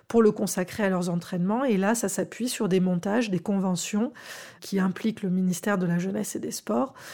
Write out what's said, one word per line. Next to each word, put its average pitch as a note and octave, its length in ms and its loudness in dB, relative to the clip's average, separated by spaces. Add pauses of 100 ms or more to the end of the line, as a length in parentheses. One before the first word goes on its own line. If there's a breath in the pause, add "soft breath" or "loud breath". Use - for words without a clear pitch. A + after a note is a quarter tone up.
pour A3+ 140 6
le G#3+ 100 8
consacrer G3 520 -2
à G3 60 4
leurs F3+ 200 0
entraînements. F#3 540 0
Et A3+ 140 4
là, G3 180 2
ça A#3 140 -2
s'appuie A3 400 -4
sur A3 200 -2
des F#3 100 4
montages, G3 520 0
des F3 80 0
conventions G3 720 0 (480 loud breath)
qui G3 200 -2
impliquent G3+ 440 -2
le F#3 80 0
ministère F#3 480 2
de F3+ 80 0
la E3+ 100 2
Jeunesse G3 380 -2
et - 40 -6
des - 120 -6
Sports A#3+ 420 -2 (200 loud breath)